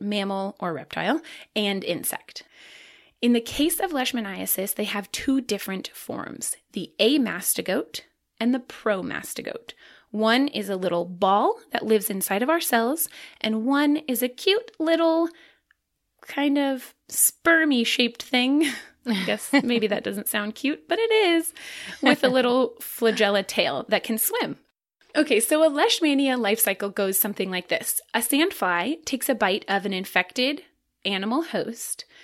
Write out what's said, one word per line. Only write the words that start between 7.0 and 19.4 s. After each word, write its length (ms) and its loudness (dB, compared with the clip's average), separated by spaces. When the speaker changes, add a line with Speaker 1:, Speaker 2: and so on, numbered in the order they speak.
Speaker 1:
and 120 2
the 60 0
promastigote. 1160 -6
One 380 4
is 200 -6
a 60 -2
little 300 0
ball 560 2
that 160 -2
lives 240 2
inside 320 -2
of 80 2
our 100 2
cells, 480 0
and 240 -2
one 340 4
is 160 -2
a 40 2
cute 520 0
little 480 4
kind 360 0
of 360 -2
spermy-shaped 1160 2
thing 400 2
<laughs> 100 -20
I 180 0
guess 260 -4